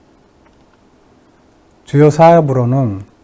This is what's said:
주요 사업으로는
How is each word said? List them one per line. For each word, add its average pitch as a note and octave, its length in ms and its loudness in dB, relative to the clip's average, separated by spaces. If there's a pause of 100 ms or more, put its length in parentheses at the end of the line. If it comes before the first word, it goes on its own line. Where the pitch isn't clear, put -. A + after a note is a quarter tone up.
(1900)
주요 D3 260 0
사업으로는 C3+ 1000 0 (140)